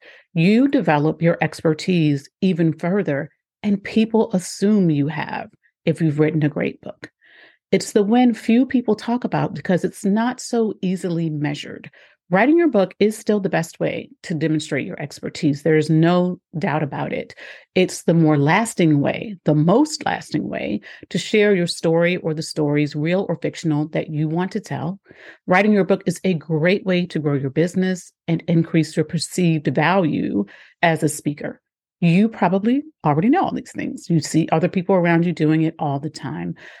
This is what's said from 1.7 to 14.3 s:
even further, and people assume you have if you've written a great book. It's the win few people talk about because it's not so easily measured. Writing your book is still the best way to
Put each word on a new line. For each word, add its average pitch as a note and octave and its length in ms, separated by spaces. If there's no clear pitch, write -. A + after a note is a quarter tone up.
even E3+ 320
further, D#3+ 560
and G3+ 180
people A3 520
assume G3 560
you C#3+ 180
have - 420
if D#3+ 160
you've D3+ 180
written D#3 240
a D3 60
great - 320
book. - 280
It's F#3+ 220
the G#3 100
win A#3+ 300
few A#3 320
people B3 300
talk A#3+ 280
about D#3 300
because - 320
it's - 180
not A3 380
so A3+ 400
easily F3 480
measured. D3 600
Writing B3+ 280
your E4+ 80
book G3+ 320
is G#3+ 180
still G#3 220
the F#3+ 100
best E3 300
way - 280
to - 140